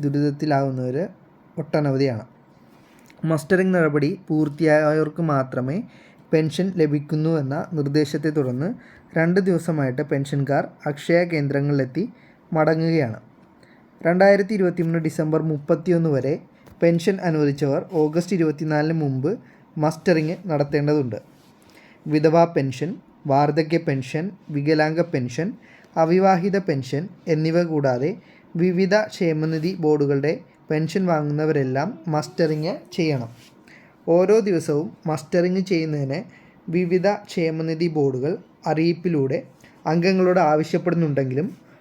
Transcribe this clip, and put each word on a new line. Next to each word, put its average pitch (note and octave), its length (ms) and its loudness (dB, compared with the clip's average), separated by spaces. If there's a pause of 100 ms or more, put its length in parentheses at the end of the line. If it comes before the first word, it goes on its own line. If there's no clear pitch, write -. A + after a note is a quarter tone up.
ദുരിതത്തിലാവുന്നവർ C#3 960 0 (680)
ഒട്ടനവധിയാണ്. C3+ 600 0 (1080)
മസ്റ്ററിംഗ് F#3 460 2
നടപടി D3+ 340 2 (180)
പൂർത്തിയായവർക്ക് D#3 920 2 (120)
മാത്രമേ C3 420 -2 (560)
പെൻഷൻ D#3+ 340 2 (140)
ലഭിക്കൂ D3+ 600 0
എന്ന C3+ 160 -4 (200)
നിർദ്ദേശത്തെ D3 600 0
തുടർന്ന് C3 320 -2 (480)
രണ്ട് E3+ 220 2 (100)
ദിവസമായിട്ട് D3+ 600 0
പെൻഷൻകാർ C#3 540 -2 (260)
അക്ഷയ E3+ 280 0 (140)
കേന്ദ്രങ്ങളിലെത്തി C#3+ 720 0 (520)
മടങ്ങുകയാണ്. D#3+ 600 0 (880)
രണ്ടായിരത്തി G3 520 4
ഇരുപത്തിമൂന്ന് E3+ 480 0
ഡിസംബർ D#3 340 0 (120)
മുപ്പത്തിയൊന്ന് E3 640 0
വരെ C3 180 0 (480)
പെൻഷൻ E3+ 340 2 (120)
അനുവദിച്ചവർ D3 520 0 (220)
ഓഗസ്റ്റ് E3+ 360 0
ഇരുപത്തിനാലിന് D#3 640 0
മുമ്പ് C3+ 280 -2 (540)
മസ്റ്ററിംഗ് D#3+ 520 0 (140)
നടത്തേണ്ടതുണ്ട്. D3 680 0 (960)
വിധവാ D#3+ 300 6 (120)
പെൻഷൻ, C#3 340 -2 (420)
വാർദ്ധക്യ D3+ 460 2 (100)
പെൻഷൻ, C#3 360 -4 (320)
വികലാംഗ D#3 440 2 (120)
പെൻഷൻ, B2 360 -4 (540)
അവിവാഹിത F#3 540 2 (120)
പെൻഷൻ C#3 340 -2 (320)
എന്നിവ D#3+ 240 0 (140)
കൂടാതെ C#3 380 0 (520)
വിവിധ F#3 340 2 (180)
ക്ഷേമനിധി D#3+ 580 -2 (120)
ബോർഡുകളുടെ D3 480 2 (380)
പെൻഷൻ D#3+ 320 -2 (100)
വാങ്ങുന്നവരെല്ലാം D3 760 0 (260)
മസ്റ്ററിംഗ് D#3 600 -2 (220)
ചെയ്യണം. C#3+ 340 -2 (840)
ഓരോ F#3 200 4 (120)
ദിവസവും E3 420 0 (220)
മസ്റ്ററിംഗ് F3+ 580 0
ചെയ്യുന്നതിന് D3+ 500 -2 (560)
വിവിധ F3+ 320 2 (220)
ക്ഷേമനിധി D#3+ 680 -2
ബോർഡുകൾ C#3 360 0 (380)
അറിയിപ്പിലൂടെ D#3+ 680 0 (540)
അംഗങ്ങളോട് F3+ 480 2 (100)
ആവശ്യപ്പെടുന്നുണ്ടെങ്കിലും D#3+ 1000 0 (320)